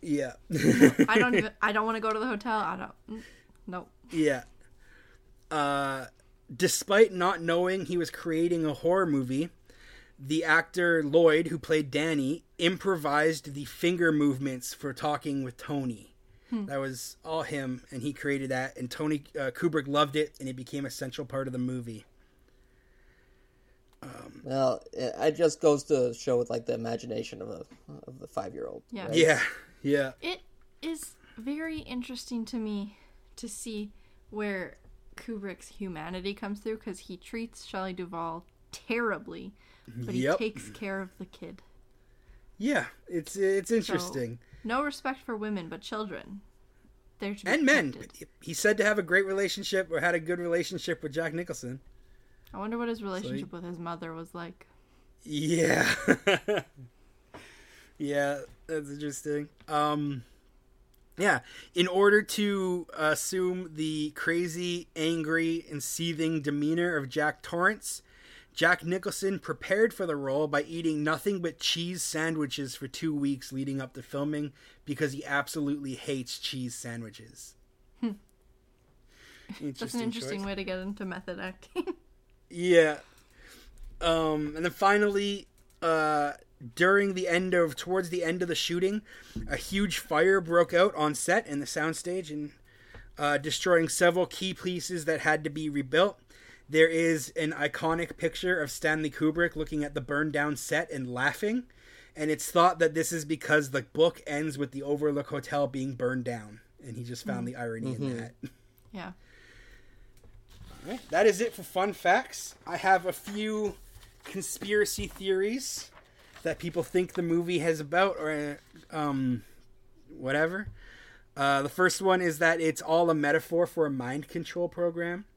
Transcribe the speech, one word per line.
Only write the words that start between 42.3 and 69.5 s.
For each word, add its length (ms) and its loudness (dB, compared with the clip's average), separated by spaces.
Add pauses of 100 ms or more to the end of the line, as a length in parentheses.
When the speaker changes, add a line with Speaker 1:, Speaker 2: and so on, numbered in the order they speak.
Speaker 1:
Yeah, 300 0 (200)
it's, 280 -6
it's 340 2
Speaker 2:
So, 60 4
Speaker 1:
interesting. 640 -2 (240)
Speaker 2:
no 200 0
respect 380 -6
for 160 -8
women, 320 -4
but 120 -12
children. 600 -8 (800)
They're 160 -4
to 100 -12
be 60 0
Speaker 1:
And 140 4
men. 280 4
Speaker 2:
protected. 340 -16 (140)
Speaker 1:
He's 180 -8
said 180 4
to 60 2
have 160 4
a 40 0
great 220 2
relationship, 640 -2
or 100 0
had 140 2
a 40 2
good 200 -2
relationship 640 -2
with 100 -6
Jack 200 -2
Nicholson. 460 -8 (760)
Speaker 2:
I 60 -12
wonder 180 -4
what 100 -2
his 120 -4
Speaker 1:
So 60 -12
he 40 -
Speaker 2:
relationship 420 -6
with 120 -10
his 160 -10
mother 340 -8
was 220 -14
like. 320 -14 (560)
Speaker 1:
Yeah. 720 2 (120)
<laughs> 580 2 (1300)
Yeah, 440 -2 (260)
that's 220 -4
interesting. 600 -6 (180)
Um, 560 0 (960)
yeah, 220 2 (360)
in 120 4
order 360 6
to 640 -2 (100)
assume 800 0
the 360 -2
crazy, 840 -2
angry, 720 0
and 120 -8
seething 600 -2
demeanor 560 0
of 100 -4
Jack 360 -2
Torrance, 580 0 (500)
Jack 320 2
Nicholson 560 -2
prepared 540 2